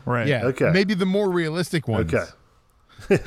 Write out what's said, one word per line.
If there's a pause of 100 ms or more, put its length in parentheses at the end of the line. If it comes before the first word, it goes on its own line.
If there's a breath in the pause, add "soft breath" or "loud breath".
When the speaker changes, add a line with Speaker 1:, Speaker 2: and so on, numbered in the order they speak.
Speaker 1:
right.
Speaker 2:
Yeah,
Speaker 3:
Okay.
Speaker 2:
maybe
the
more
realistic
ones.
Speaker 3:
Okay.